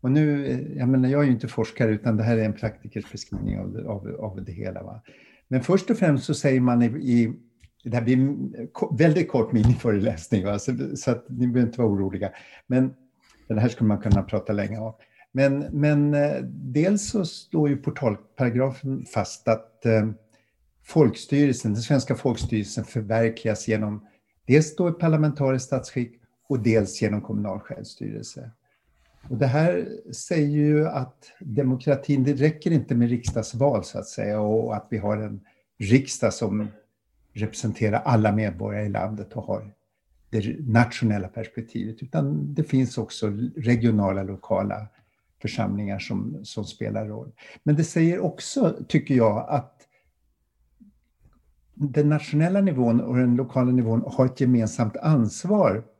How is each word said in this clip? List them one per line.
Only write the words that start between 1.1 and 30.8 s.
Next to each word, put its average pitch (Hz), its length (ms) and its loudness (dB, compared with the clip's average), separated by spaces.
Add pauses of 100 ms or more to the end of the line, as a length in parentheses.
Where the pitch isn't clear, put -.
är 147 40 4
ju 135 60 4
inte 117 160 0
forskare, 113 440 0
utan 107 260 0
det 107 60 0
här 117 140 2
är 110 80 2
en 104 80 0
praktikers - 580 -8
beskrivning 101 480 -6
av 95 140 -8
det, 107 140 -10
av, 104 320 -8
av 98 240 -10
det 95 80 -14
hela, 92 320 -10
va? - 180 -14 (460)
Men 127 140 0
först 190 280 0
och 226 80 2
främst 151 280 2
så - 80 -2
säger 131 280 2
man 123 200 4
i, 120 40 4
i, 120 480 2 (500)
det 120 120 -6
här 120 80 -2
blir 123 140 2
en 135 360 0 (180)
ko-, - 260 -4
väldigt 160 340 4
kort 131 200 2
miniföreläsning, 107 920 2
va? 101 140 -2
Så, - 360 -6
så - 160 -2
att 120 180 -4
ni 123 180 -2
behöver 120 220 2
inte 120 120 -4
vara 110 100 4
oroliga. 98 400 -2 (360)
Men 131 260 2 (540)
det 107 120 0
här 117 100 4
skulle 113 180 0
man 101 140 2
kunna 101 220 2
prata 107 300 -4
länge 104 240 -4
om. 110 160 -8 (380)
Men, 139 280 2
men, 147 540 2
eh, 143 240 2 (120)
dels 147 600 0
så 196 160 -2
står 156 440 -2
ju 139 80 0
portalparagrafen 131 1300 -2
fast - 420 -6
att, - 380 -2
eh, 110 240 4 (720)
folkstyrelsen, 139 920 2
den 107 80 -4
svenska 131 340 2
folkstyrelsen 110 680 -2
förverkligas 110 840 -2
genom 107 400 -4 (400)
dels 151 280 4
då 180 120 0
ett 170 120 -2
parlamentariskt 143 680 2
statsskick - 560 -6 (280)
och 131 100 0
dels 107 420 2
genom 107 200 0
kommunal 104 380 -6
självstyrelse. 110 920 -12 (800)
Och 127 80 -6
det 135 100 2
här 165 400 2 (260)
säger 147 440 0
ju 151 300 4